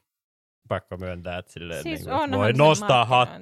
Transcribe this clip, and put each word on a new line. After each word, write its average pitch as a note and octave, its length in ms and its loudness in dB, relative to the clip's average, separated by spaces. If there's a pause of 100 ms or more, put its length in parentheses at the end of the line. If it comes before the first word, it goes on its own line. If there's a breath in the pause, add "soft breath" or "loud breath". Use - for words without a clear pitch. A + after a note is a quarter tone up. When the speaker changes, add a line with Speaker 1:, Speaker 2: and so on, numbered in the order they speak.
(680)
Speaker 1:
pakko F#2+ 280 -8
myöntää, F2+ 420 -8
että - 140 -14
silleen E2 300 -10
Speaker 2:
Siis E4 180 -8
Speaker 1:
niinku, - 100 -12
että C#4+ 120 -2
Speaker 2:
onhan C#4 180 -2
Speaker 1:
voi G#2+ 120 2
Speaker 2:
se B2+ 60 0
Speaker 1:
nostaa C#3+ 480 4
Speaker 2:
markkinointi. B2 360 2